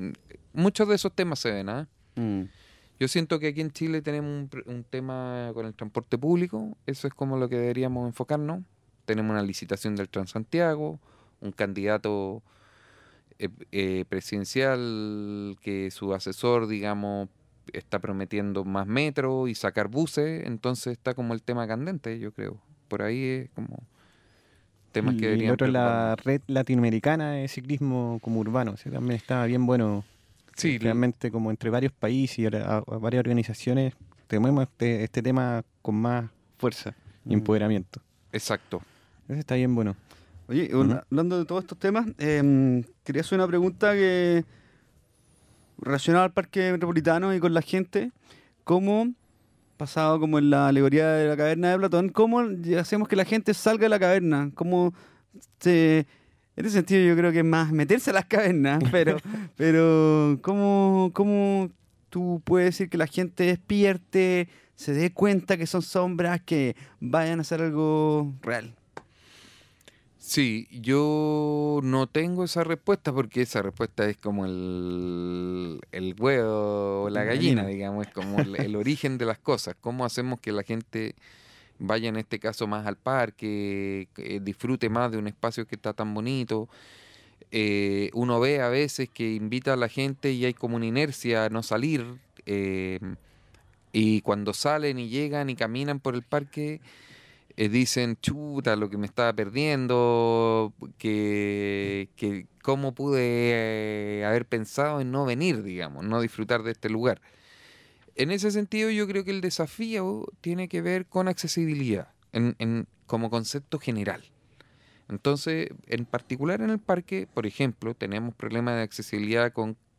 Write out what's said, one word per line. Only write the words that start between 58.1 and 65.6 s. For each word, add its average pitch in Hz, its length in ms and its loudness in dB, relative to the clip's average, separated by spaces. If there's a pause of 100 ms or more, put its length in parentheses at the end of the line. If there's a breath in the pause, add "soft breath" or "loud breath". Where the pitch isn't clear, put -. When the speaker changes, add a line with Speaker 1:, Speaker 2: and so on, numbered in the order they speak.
Speaker 2:
las 196 120 2
cavernas, 165 580 4
<laughs> 123 80 2
pero, 165 260 4 (380 loud breath)
pero 160 840 6
¿cómo, 196 720 4
cómo 202 560 2 (400)
tú 180 340 -2
puedes 180 320 4
decir 185 140 -2
que - 80 -2
la 160 100 2
gente 180 380 0
despierte, 185 1040 2 (260 soft breath)
se - 180 -4
dé 165 200 2
cuenta 196 420 2
que 165 120 -4